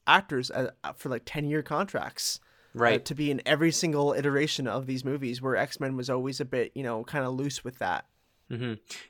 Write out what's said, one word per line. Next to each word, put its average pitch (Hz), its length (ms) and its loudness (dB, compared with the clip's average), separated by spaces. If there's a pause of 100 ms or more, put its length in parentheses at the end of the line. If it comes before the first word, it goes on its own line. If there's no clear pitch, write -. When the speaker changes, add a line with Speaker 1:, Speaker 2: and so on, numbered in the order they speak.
Speaker 1:
actors, 147 420 4
uh, - 220 -2 (120)
uh, 73 100 -8
for, - 160 -8
like, 120 160 -4
ten-year 151 360 -2
contracts, - 800 -4 (360)
uh, 117 40 -4
Speaker 2:
Right. 117 260 6
Speaker 1:
to 156 80 -4
be 147 160 0
in 135 160 0
every 151 260 6
single 147 420 2
iteration 139 540 2
of 127 200 -2
these 131 180 -4
movies, 131 360 -2
where 131 140 0
X-Men 135 400 -2
was 127 140 -4
always 131 300 -2
a 143 60 -4
bit, 127 280 0
you 139 100 -6
know, 117 200 -4
kinda 131 260 -2
loose 131 340 -4
with 127 160 -10
that. 90 260 -2 (440)
Speaker 2:
Mm-hmm. 120 260 -4 (340)